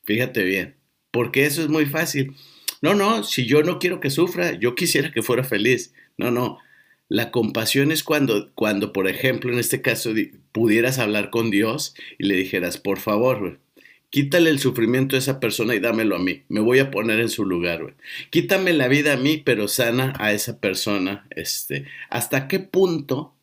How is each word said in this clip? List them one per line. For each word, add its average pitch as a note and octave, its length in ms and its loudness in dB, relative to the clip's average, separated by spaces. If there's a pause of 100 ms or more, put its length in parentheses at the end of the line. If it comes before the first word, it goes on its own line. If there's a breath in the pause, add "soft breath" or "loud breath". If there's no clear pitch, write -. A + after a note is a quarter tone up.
Fíjate A2+ 400 0
bien, F#2 320 -2 (340)
porque B2+ 360 2
eso D3+ 160 -2
es D3+ 60 -2
muy D3+ 180 2
fácil. C#3+ 480 -2 (480 loud breath)
No, E3+ 120 4
no, G#3 300 2
si B2 220 -2
yo C#3 160 4
no - 160 0
quiero F3+ 220 -2
que C3+ 100 -2
sufra, F3 480 0
yo A#2+ 160 0
quisiera - 380 0
que A2 100 -2
fuera B2+ 220 0
feliz. A#2 500 0 (240 soft breath)
No, B2 120 -2
no. A#2+ 280 -2 (500 loud breath)
La A2+ 220 -2
compasión B2 640 0
es D#3 100 -2
cuando, C3+ 520 0
cuando, G#2 380 0
por F#2+ 160 0
ejemplo, B2+ 440 -2
en A#2+ 60 0
este B2+ 220 -2
caso, A2+ 320 -2
di-, A2 200 -2 (200)
pudieras A#2 460 2
hablar G#2 320 0
con A2+ 200 0
Dios A2 440 0 (240 loud breath)
y - 80 -2
le G2 100 2
dijeras, F2+ 420 -2
"Por G2 200 -4
favor, A2 420 0
güey, F2+ 160 -6 (580 soft breath)
quítale D#3+ 340 4
el C#3 120 2
sufrimiento C3 560 2
a - 20 2
esa C3 220 -2
persona A2+ 340 0
y G2+ 60 0
dámelo A2 340 0
a F2 60 -4
mí. F#2 280 -4
Me G#2 120 -2
voy B2 180 4
a C3+ 140 2
poner A2 260 0
en A2+ 100 0
su G#2+ 160 -4
lugar, E2+ 380 -2
güey. - 120 -14 (360 loud breath)
Quítame F#3 420 2
la C#3 140 2
vida C#3+ 280 4
a - 20 0
mí, C#3+ 280 0
pero G#2+ 220 0
sana B2+ 540 0
a G#2+ 120 2
esa G#2+ 280 -4
persona". G2 680 -2
Este, - 560 -8 (240 loud breath)
¿hasta C3+ 360 -2
qué F#3+ 140 -2
punto D#3+ 840 0